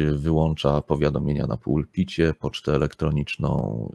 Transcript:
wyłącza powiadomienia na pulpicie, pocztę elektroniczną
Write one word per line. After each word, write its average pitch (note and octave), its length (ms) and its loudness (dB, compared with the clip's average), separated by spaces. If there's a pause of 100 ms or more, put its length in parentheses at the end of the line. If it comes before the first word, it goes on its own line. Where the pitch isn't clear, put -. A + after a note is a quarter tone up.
(120)
wyłącza D2+ 720 2
powiadomienia D2 640 0
na A#1 100 -2
pulpicie, D#2 800 0
pocztę - 400 -4
elektroniczną C#2+ 1200 -2